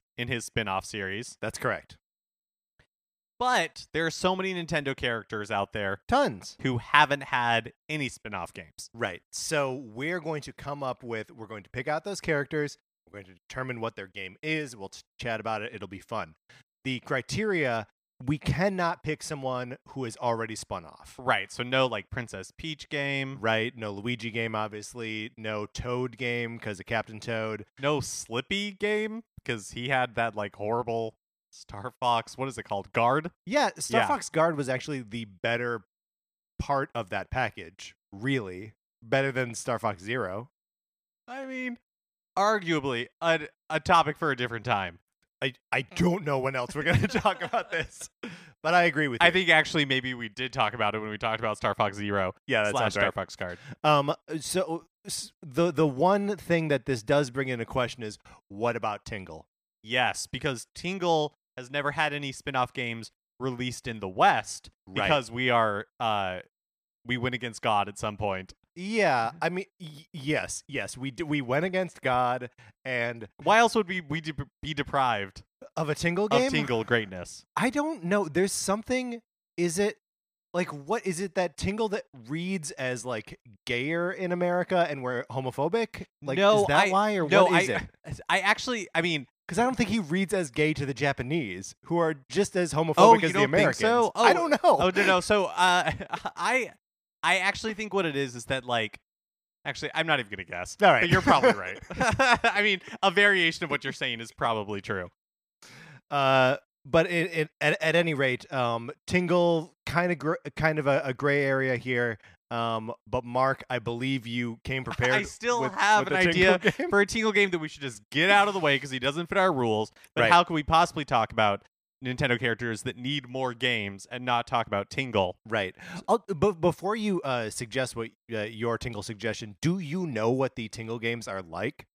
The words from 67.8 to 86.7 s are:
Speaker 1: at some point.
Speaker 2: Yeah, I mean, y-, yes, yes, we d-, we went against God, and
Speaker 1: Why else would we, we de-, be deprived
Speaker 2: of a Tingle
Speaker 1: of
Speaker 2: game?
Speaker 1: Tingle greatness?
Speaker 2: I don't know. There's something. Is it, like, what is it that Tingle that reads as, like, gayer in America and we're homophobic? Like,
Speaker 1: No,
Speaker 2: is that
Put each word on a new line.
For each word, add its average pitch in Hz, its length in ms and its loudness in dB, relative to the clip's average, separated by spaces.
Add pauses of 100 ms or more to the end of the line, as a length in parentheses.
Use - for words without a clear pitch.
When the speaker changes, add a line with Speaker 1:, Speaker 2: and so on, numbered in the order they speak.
Speaker 1:
at 101 80 -12
some 104 200 -4
point. 95 380 -4 (220)
Speaker 2:
Yeah, 170 560 2 (100)
I 165 60 2
mean, 180 160 -6 (160)
y-, 151 320 -18
yes, 135 560 -4
yes, 127 280 -6
we 135 140 -8
d-, 143 140 -6
we 147 180 -2
went 131 220 0
against 185 360 -4
God, 123 480 0 (360)
and 117 420 -4 (160)
Speaker 1:
Why 196 160 6
else 233 160 6
would 208 140 2
we, 185 120 -6
we 151 200 -6
de-, 151 140 -6 (280)
be 151 100 -6
deprived 127 720 0 (340)
Speaker 2:
of 156 120 -2
a 151 80 0
Tingle 175 300 0
Speaker 1:
of 202 40 0
Speaker 2:
game? 262 220 4
Speaker 1:
Tingle 123 320 0
greatness? 98 600 -2 (120)
Speaker 2:
I 226 140 0
don't 294 340 -4
know. 185 240 2
There's 180 240 2
something. 240 680 -4 (360)
Is 170 240 0
it, 202 160 0 (580)
like, 175 180 0
what 151 320 -4
is 170 160 -2
it 196 140 -6
that 175 220 0
Tingle 214 320 -2
that 190 160 -4 (240)
reads 170 440 -4
as, 127 320 -4
like, 117 360 -8 (260)
gayer 165 460 -2
in 180 180 -4
America 175 580 2
and 139 140 -6
we're 123 220 -4
homophobic? 147 800 -4 (180)
Like, 143 160 -2
Speaker 1:
No, 208 220 8
Speaker 2:
is 196 80 4
that 160 180 6